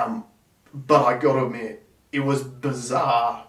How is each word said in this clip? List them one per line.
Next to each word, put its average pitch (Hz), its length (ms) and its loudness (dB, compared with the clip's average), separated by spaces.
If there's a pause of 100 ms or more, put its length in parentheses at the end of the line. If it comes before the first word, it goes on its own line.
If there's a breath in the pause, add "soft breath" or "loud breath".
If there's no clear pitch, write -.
Um, 113 180 -6 (480)
but 143 320 4
I 151 140 2
gotta 131 260 2
admit, 117 380 -8 (300)
it 143 80 0
was 135 240 0
bizarre 120 1040 -2